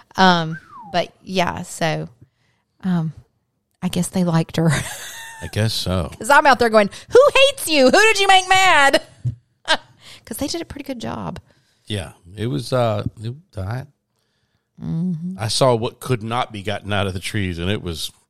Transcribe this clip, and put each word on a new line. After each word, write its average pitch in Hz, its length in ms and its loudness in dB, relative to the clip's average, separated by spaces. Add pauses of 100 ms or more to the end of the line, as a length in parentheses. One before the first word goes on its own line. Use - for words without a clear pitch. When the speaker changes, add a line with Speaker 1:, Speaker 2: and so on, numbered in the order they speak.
(160)
Speaker 1:
Um, 170 440 2 (320)
but - 200 -2 (120)
yeah, 180 400 -4
so, 156 440 -6 (760)
um, 165 300 -2 (680)
I 180 80 -4
guess 175 200 -2
they 185 140 0
liked 165 340 0
her 165 120 2
<laughs> - 720 -6
Speaker 2:
I - 100 -8
guess 107 220 0
so. 90 460 -2
Speaker 1:
'cause 220 100 -2
I'm 294 160 6
out 262 140 6
there 240 100 2
going, 214 200 4 (220)
"Who 466 80 8 (280)
hates 554 200 -6
you? 294 180 4
Who 254 60 6
did 415 280 6
you 392 80 2
make 370 200 4
mad?" 320 540 4 (640)
<laughs> - 140 0 (460)
'Cause - 120 -12
they 277 100 -6
did 339 140 -8
a 330 40 -12
pretty - 200 -16
good 254 140 -10
job. 185 400 -10 (460)
Speaker 2:
Yeah, 87 260 -6 (240)
it 107 120 -6
was, 131 240 -6
uh, 113 320 0 (160)
it, 117 140 -10 (240)
I, 117 280 -8 (960)
Speaker 1:
Mm-hmm. 170 580 -6
Speaker 2:
I 104 100 -4
saw 127 260 2
what 117 240 -6
could 113 240 -4
not 117 300 -6
be 101 100 -10
gotten 101 300 -6
out 98 140 0
of 90 60 -4
the 92 60 -8
trees, 92 400 -4
and 87 100 -2
it 104 120 -2
was 82 300 -8 (180)